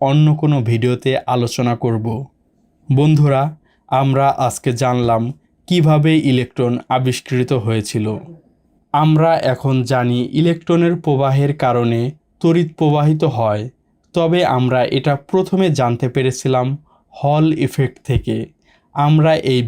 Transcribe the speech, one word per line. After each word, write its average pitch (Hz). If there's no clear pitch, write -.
অন্য 147
কোনো 151
ভিডিওতে 123
আলোচনা 123
করব। 113
বন্ধুরা, 147
আমরা 135
আজকে -
জানলাম 120
কিভাবে 156
ইলেকট্রন 123
আবিষ্কৃত 127
হয়েছিল। 110
আমরা 156
এখন 135
জানি 123
ইলেকট্রনের 170
প্রবাহের 139
কারণে 120
তড়িৎ 165
প্রবাহিত 151
হয়, 107
তবে 170
আমরা 127
এটা 143
প্রথমে 185
জানতে 120
পেরেছিলাম 127
হল 151
ইফেক্ট -
থেকে। 113
আমরা 156
এই 127